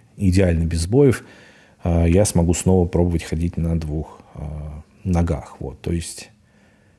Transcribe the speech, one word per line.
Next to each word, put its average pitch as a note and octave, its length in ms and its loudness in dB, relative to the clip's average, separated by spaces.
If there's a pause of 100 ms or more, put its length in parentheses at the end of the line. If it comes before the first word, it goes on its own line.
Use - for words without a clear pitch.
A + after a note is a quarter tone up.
(180)
идеально, F2+ 480 2
без E2 180 -2
сбоев, A#2+ 400 2 (600)
э, E2+ 240 2
я F#2+ 160 6
смогу E2+ 300 2
снова F#2 320 2
пробовать E2+ 360 0
ходить E2+ 340 -4
на E2 220 -2
двух, D#2 420 -8 (140)
э, - 60 -14 (640)
ногах. E2+ 540 -2
Вот. - 220 -12
То E2+ 120 -4
есть - 380 -8 (680)